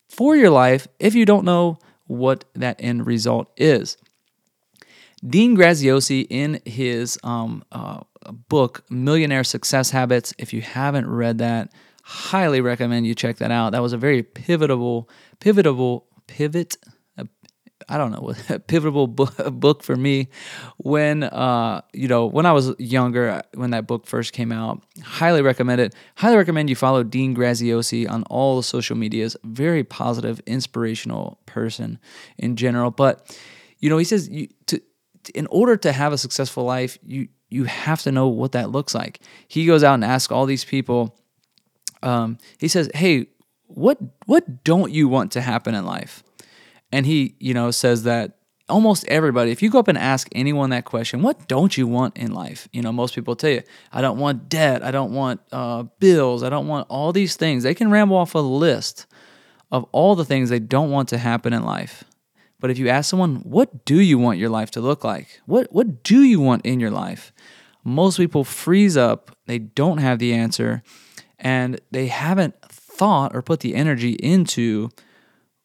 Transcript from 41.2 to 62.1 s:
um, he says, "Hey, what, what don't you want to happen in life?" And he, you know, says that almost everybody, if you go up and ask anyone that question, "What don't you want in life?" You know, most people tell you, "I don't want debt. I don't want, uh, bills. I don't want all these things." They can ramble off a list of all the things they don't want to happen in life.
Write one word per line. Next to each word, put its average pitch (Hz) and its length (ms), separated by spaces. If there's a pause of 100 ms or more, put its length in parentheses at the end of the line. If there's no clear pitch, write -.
um, 117 340 (200)
he 160 100
says, 160 260
"Hey, 156 320 (400)
what, 254 320 (280)
what 180 360
don't 165 300
you 151 160
want 127 240
to 123 80
happen 117 340
in 101 100
life?" - 380 (680)
And 135 140
he, 147 340
you 131 140
know, 120 160
says 120 340
that 117 320 (320)
almost 208 400
everybody, 127 420
if 120 120
you 214 80
go 262 80
up 220 100
and 165 100
ask 131 340
anyone 139 380
that 120 140
question, 120 380
"What - 260
don't 147 280
you 127 120
want 123 280
in 113 160
life?" 90 400
You 113 100
know, 113 100
most 120 220
people 120 200
tell 156 160
you, 123 120 (280)
"I 123 120
don't 123 160
want 143 300
debt. 151 360
I 131 60
don't 135 220
want, 131 280 (100)
uh, 120 340 (140)
bills. 139 440
I 127 80
don't 143 180
want 147 220
all 147 220
these 190 240
things." 147 260
They 135 120
can 214 160
ramble 208 260
off 170 180
a 160 40
list 139 680 (640)
of 123 180
all 190 240
the 165 120
things 131 240
they 120 100
don't 135 300
want 139 180
to 120 100
happen 120 340
in 117 120
life. 50 400 (560)